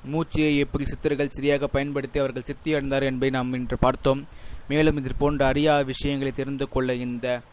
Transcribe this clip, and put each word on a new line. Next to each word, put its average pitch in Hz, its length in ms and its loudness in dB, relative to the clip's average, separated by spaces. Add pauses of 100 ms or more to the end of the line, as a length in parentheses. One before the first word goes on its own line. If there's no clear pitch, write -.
மூச்சையை 151 540 2
எப்படி 139 280 0
சித்தர்கள் 143 500 -2
சரியாக 143 320 0
பயன்படுத்தி 139 500 -2
அவர்கள் 127 300 -2
சித்தி 151 280 -2
அடைந்தார் 135 340 0
என்பதை 131 200 0
நாம் 127 240 -2
இன்று 127 240 -4
பார்த்தோம். 135 440 2 (460)
மேலும் 151 320 4
இது 127 180 -4
போன்ற 143 280 2
அறியா 147 360 4
விஷயங்களை 135 500 -2
தெரிந்து 135 360 -4
கொள்ள 131 260 0 (120)
இந்த 123 220 -4 (240)